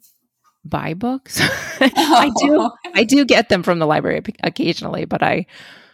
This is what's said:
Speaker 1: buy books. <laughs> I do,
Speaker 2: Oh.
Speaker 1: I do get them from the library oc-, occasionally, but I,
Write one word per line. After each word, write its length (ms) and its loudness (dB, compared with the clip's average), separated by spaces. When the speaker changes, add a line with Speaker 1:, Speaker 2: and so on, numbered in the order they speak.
Speaker 1:
buy 300 -6
books. 480 -6
<laughs> 400 -4
I 500 2
do, 200 4
Speaker 2:
Oh. 100 -2
Speaker 1:
I 100 4
do 220 4
get 240 2
them 140 0
from 160 0
the 80 0
library 320 0
oc-, 240 -10
occasionally, 600 -4
but 180 -4
I, 220 0